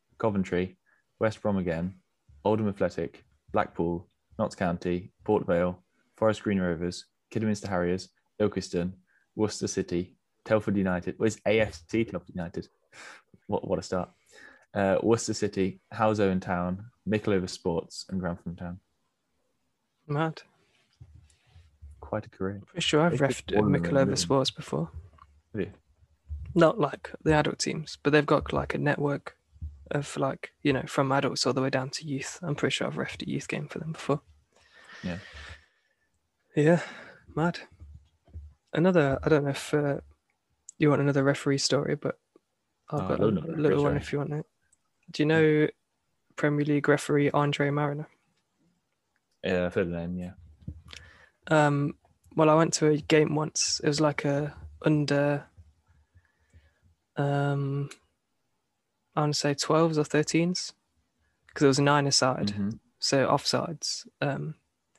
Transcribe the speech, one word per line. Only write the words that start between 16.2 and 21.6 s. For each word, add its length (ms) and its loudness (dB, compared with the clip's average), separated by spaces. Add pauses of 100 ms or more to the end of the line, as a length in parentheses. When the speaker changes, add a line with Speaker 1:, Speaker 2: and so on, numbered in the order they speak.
Speaker 1:
Town, 440 -4 (220)
Mickleover 420 0
Sports, 600 -6
and 100 -4
Grantham 360 -6
Town. 240 -12 (1300)
Speaker 2:
Mad. 340 -2 (1600)